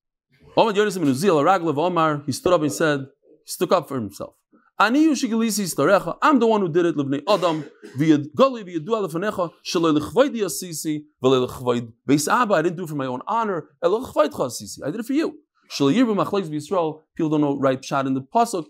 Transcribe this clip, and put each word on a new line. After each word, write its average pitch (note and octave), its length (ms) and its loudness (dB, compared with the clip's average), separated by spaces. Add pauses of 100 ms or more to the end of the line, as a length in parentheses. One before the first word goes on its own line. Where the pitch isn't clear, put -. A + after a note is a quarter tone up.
(560)
Omar G#3+ 160 4
Yonis G3 260 0
ben D#3 120 2
Uziel, D3 340 2
Raglav E3 340 2
Omar, D#3+ 480 0
he C3 60 -4
stood F3+ 220 0
up E3+ 80 4
and D3 100 -2
said, D3 300 0 (420)
he - 80 -16
stuck F3+ 220 -2
up F3 160 0
for C3+ 60 -8
himself. G#2+ 400 -8 (440)
"Ani A#3+ 240 4
hu D#4+ 80 4
shegilisi A3+ 520 -2
istarecha." E3+ 580 0
I'm C#4+ 180 4
the A#3 80 4
one G#3+ 140 2
who F3+ 80 -2
did E3+ 160 2
it, E3 100 0
Livnei C#3 320 -2
Adam. E3+ 380 0 (320)
V'yad-, D3 360 2
gali B3 300 2
v'yadua F3+ 440 -4
lefanecha, E3+ 440 -4 (140)
sheloi E3 340 2
lechvoidi A#3 420 0
asisi, D#3+ 600 -6 (180)
v'loi B2+ 260 2
lechvoid A#2+ 440 -4 (160)
beis C#3+ 240 2
Abba. G#3+ 240 2
I D#3 60 2
didn't E3 160 -2
do F#3+ 60 -8
it D#3+ 60 -10
for D#3 60 -8
my C3+ 120 -4
own B2+ 200 -6
honor, G#3 420 -4 (140)
elo G#3+ 220 0
lechvoidcha A#3 420 -2
asisi. A2 380 -12
I C#3+ 60 -4
did G#3+ 100 -8
it A3 40 -10
for C4+ 80 -6
you. - 260 -2 (300)
Sheloi C#3 260 2
yirbu A3+ 200 4 (100)
machlokes G3 240 -2
b'Yisrael. D#3 520 -4 (140)
People D#3+ 140 -2
don't D3+ 120 2
know C#3 160 2
right C3+ 240 0
pshat C#3 260 -4
in C3+ 60 0
the C3+ 80 -2
pasuk. G3 480 0